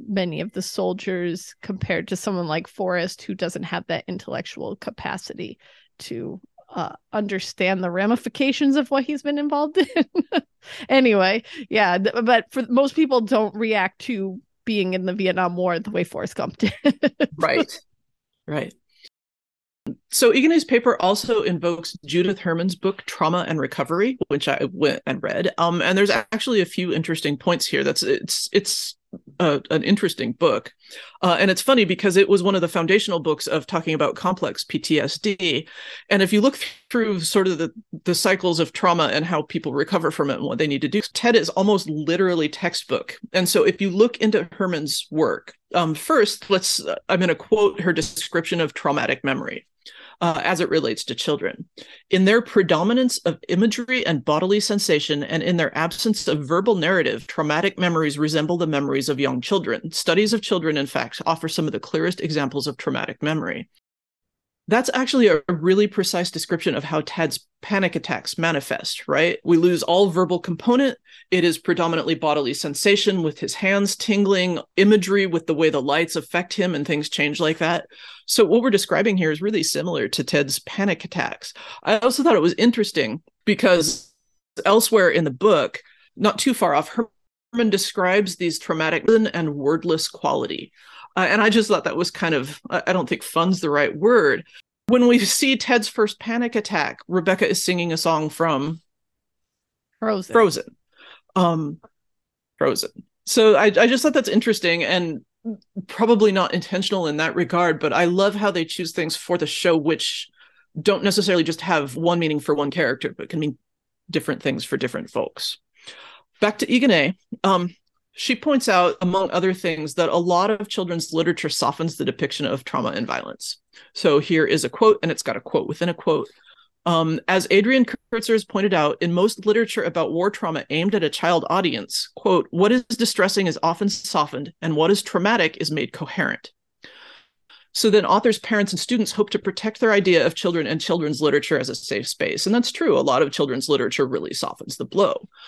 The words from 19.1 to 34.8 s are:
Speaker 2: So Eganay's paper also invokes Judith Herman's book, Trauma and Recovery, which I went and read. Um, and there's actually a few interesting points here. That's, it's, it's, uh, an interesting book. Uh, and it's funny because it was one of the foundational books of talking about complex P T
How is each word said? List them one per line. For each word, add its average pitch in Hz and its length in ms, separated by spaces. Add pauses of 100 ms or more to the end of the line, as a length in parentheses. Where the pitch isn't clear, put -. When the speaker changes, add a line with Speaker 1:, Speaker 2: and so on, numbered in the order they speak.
Speaker 2:
So 233 220
Eganay's 302 340
paper 247 340
also 208 440
invokes 170 600
Judith 180 360
Herman's 175 360
book, 196 300
Trauma 170 420
and 156 120
Recovery, 175 580 (100)
which - 200
I 143 260
went 156 320
and 165 160
read. - 360
Um, 170 240
and 185 160
there's 202 120
actually 220 500
a 175 60
few 180 260
interesting 156 460
points - 300
here. 139 160
That's, 139 180
it's, - 500
it's, - 440 (440)
uh, 151 200 (120)
an 156 120
interesting 160 500
book. 120 400 (480)
Uh, 175 180
and 196 100
it's 185 120
funny 247 240
because 180 320
it 196 100
was 196 160
one 196 100
of 190 60
the 170 80
foundational 180 520
books 151 280
of 147 180
talking 160 280
about 151 240
complex 180 480
P - 120
T 151 220